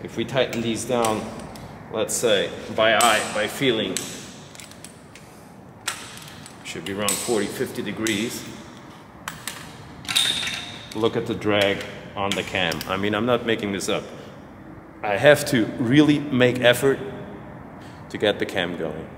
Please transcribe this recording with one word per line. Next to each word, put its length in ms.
If 140
we 60
tighten 380
these 240
down, 360
let's 220
say, 360
by 200
eye, 380
by 140
feeling, 480
should 220
be 80
around 180
forty, 360
fifty 340
degrees. 600
Look 220
at 100
the 80
drag 480
on 160
the 120
cam. 440
I 100
mean, 180
I'm 100
not 200
making 260
this 180
up. 140
I 140
have 300
to 180
really 420
make 420
effort 380
to 80
get 220
the 60
cam 320
going. 300